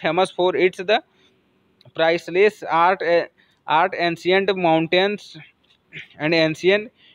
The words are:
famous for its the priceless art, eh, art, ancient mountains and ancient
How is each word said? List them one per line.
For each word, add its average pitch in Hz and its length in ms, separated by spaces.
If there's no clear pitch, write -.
famous 180 280
for 180 260
its 180 220
the 196 240
priceless 170 720
art, 175 340
eh, 170 240
art, 170 320
ancient 185 580
mountains 180 800
and 156 160
ancient 175 580